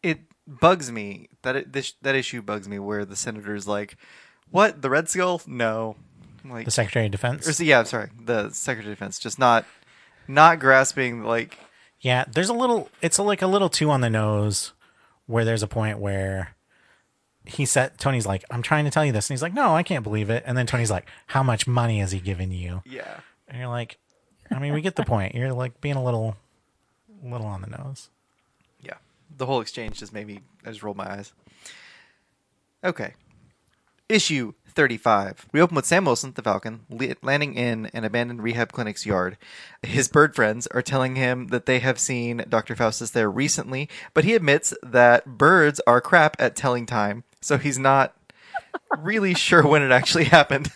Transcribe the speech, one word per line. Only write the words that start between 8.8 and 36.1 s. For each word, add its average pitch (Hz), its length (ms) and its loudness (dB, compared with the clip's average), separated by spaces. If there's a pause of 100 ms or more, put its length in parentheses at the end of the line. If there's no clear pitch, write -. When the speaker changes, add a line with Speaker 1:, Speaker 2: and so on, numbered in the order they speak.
Speaker 1:
of 98 40 -14
Defense. 101 220 -12
Just - 180 -10
not, 120 280 6 (640)
not 156 300 6
grasping, 131 640 4
like, 113 340 -2 (420)
Speaker 2:
Yeah, 127 320 0
there's 170 160 -2
a 240 60 -4
little, 240 360 0 (120)
it's 165 160 0
a, 202 60 0
like, 208 180 0
a 190 60 2
little 196 220 2
too 151 200 0
on 139 100 2
the 120 100 0
nose, 107 640 0 (560)
where 117 180 0
there's 113 180 0
a 107 40 -6
point 107 320 -4
where 98 560 -6 (880)
he - 200 -6
said, 131 320 0
Tony's 127 280 -2
like, 98 260 -2
"I'm 120 100 -6
trying 151 240 0
to 143 60 0
tell 156 140 2
you 139 80 0
this." 104 160 -2
And 139 60 -6
he's 123 80 -6
like, 175 100 -6
"No, 233 220 2
I 170 80 2
can't 151 200 -4
believe 104 260 -2
it." 117 160 -2
And 127 120 -4
then 127 80 0
Tony's 117 260 -2
like, 92 140 -4 (220)
"How 135 160 0
much 123 240 0
money 117 320 0
has 95 120 -2
he 95 80 -4
given 92 320 -6
you?" 90 340 -8
Speaker 1:
Yeah. 127 340 -16 (280)
Speaker 2:
And 123 120 -14
you're 127 100 -10
like, 120 280 -10 (540)
I - 80 -4
mean, 143 140 -4
we 151 80 -2
get 185 140 -4
the - 100 -4
point. 101 300 -2
You're, 127 180 -4
like, 127 260 -8
being 143 160 -4
a 131 80 -4
little, 113 320 -2 (880)
little 120 240 -10
on 98 140 -10
the 98 60 -14
nose. 135 420 -16 (720)
Speaker 1:
Yeah. - 140 -16 (420)
The 135 80 -6
whole 131 160 -2
exchange 110 380 -12
just 104 140 -18
made 107 140 -12
me, 101 120 -16 (260)
I - 60 -14
just 107 120 -18
rolled 101 140 -8
my 95 120 -10
eyes. 98 220 -14 (1500)
Okay. 147 300 -6 (960)
Issue 151 440 0 (140)
thirty-five. 110 840 0
We 147 100 2
open 170 140 4
with 139 100 -2
Sam - 200 2
Wilson, 131 280 0